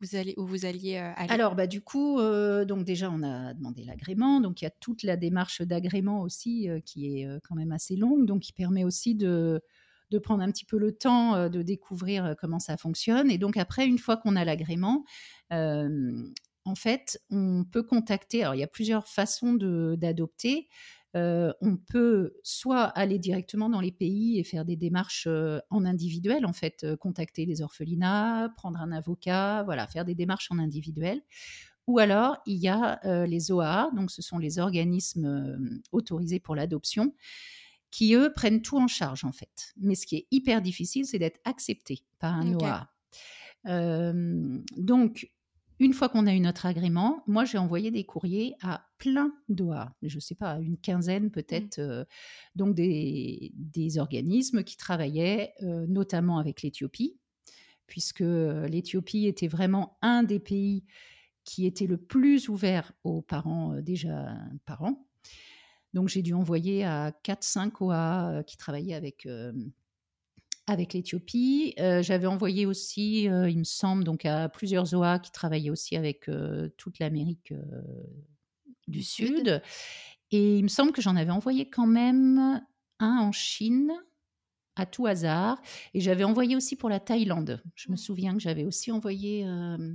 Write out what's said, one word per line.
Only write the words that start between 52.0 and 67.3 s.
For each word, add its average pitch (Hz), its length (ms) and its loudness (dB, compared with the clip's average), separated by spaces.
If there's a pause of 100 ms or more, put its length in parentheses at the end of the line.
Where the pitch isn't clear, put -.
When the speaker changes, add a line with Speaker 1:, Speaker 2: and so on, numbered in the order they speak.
Speaker 2:
donc 196 200 2
des, 151 800 -2
des 156 440 -2
organismes 196 640 0
qui - 140 -16
travaillaient, 170 760 -2 (100)
heu, 170 240 -4
notamment 180 520 2
avec 151 240 -4
l'Éthiopie, 151 560 -4 (680)
puisque, - 340 -6
heu, 160 460 0
l'Éthiopie 185 600 -2
était 185 220 0
vraiment 185 520 0
un 240 220 4
des 208 160 2
pays 196 460 -2 (600)
qui - 200 -4
était 185 220 -2
le 175 100 0
plus 269 520 4
ouvert 185 440 0 (100)
aux 165 200 -2
parents, 160 520 -4
heu, 139 80 -4
déjà 151 540 -6 (280)
parents. 208 420 -6 (880)
Donc, 185 160 0
j'ai 196 120 0
dû 170 120 0
envoyer 175 520 2
à 151 280 -2 (100)
quatre, 196 200 -4